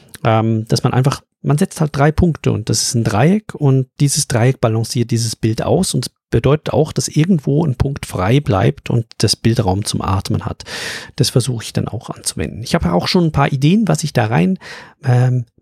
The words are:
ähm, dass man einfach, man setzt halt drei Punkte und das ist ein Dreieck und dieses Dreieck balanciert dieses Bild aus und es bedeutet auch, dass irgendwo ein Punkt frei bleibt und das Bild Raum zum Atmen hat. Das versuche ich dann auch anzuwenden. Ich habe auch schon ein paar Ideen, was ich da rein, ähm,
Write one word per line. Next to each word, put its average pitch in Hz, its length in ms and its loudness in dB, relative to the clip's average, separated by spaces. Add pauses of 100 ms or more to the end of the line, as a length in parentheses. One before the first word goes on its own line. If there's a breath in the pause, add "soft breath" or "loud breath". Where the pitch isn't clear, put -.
(240 soft breath)
ähm, 110 440 2
dass - 160 0
man 123 100 0
einfach, 131 280 0 (200)
man 143 160 0
setzt - 220 -2
halt 151 160 -2
drei 143 160 4
Punkte 156 380 0
und 107 200 -2
das 110 120 0
ist - 120 -4
ein 113 100 0
Dreieck 135 500 2
und 135 340 2 (120)
dieses 147 260 0
Dreieck 123 340 0
balanciert 117 500 0
dieses 117 260 -2
Bild 113 260 -2
aus 151 320 0
und 131 120 -2
es - 60 -12 (180)
bedeutet 131 420 0
auch, 151 200 0
dass - 160 -2
irgendwo 160 560 2
ein 135 120 -2
Punkt - 300 -2
frei 110 340 0
bleibt 117 500 0
und 117 160 0 (120)
das - 180 0
Bild 113 280 2
Raum 95 200 0
zum - 160 -4
Atmen 98 440 -2
hat. - 200 -10 (520 loud breath)
Das - 140 2
versuche 120 320 0
ich - 100 -12
dann 104 140 -2
auch - 240 -10
anzuwenden. - 520 -8
Ich - 120 -6
habe 170 180 0
auch 175 140 0
schon 180 200 2
ein 156 60 0
paar 143 200 2
Ideen, 170 340 2
was 151 160 0
ich 156 100 -6
da 107 140 2
rein, 175 320 2 (460 loud breath)
ähm, 123 400 2 (180)